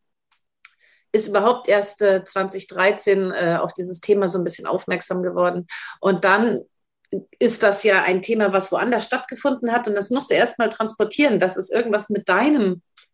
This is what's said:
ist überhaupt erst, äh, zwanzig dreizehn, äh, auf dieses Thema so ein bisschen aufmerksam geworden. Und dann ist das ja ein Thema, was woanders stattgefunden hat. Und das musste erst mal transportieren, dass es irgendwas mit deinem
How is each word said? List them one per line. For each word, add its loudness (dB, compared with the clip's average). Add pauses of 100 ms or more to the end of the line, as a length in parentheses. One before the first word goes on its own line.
(1120)
ist 0
überhaupt 0
erst, 0
äh, 2
zwanzig -6
dreizehn, 2
äh, 0
auf -4
dieses -8
Thema 2
so -2
ein 0
bisschen -8
aufmerksam -4
geworden. -2 (320)
Und 0
dann 2 (800)
ist 2
das 2
ja 4
ein 0
Thema, 0
was 0
woanders 0
stattgefunden -4
hat. 0
Und -2
das -4
musste 0
erst 2
mal 2
transportieren, 0
dass 0
es -8
irgendwas -2
mit -4
deinem 2 (320)